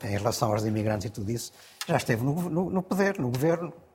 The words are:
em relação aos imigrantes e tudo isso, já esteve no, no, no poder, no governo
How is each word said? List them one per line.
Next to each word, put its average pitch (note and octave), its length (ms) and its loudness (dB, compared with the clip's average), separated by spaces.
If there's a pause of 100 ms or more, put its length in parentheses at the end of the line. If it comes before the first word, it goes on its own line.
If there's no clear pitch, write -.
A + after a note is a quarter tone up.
em G2+ 60 -4
relação G#2+ 420 0
aos G#2+ 140 2
imigrantes G#2+ 400 0
e A#2+ 40 -6
tudo G#2 220 -6
isso, A#2 220 -6 (340)
já E3+ 80 2
esteve A#2 260 2
no, C#3 120 2 (160)
no, E3+ 200 0
no F3+ 140 0
poder, G3 340 2
no B2+ 120 0
governo E3 420 0 (240)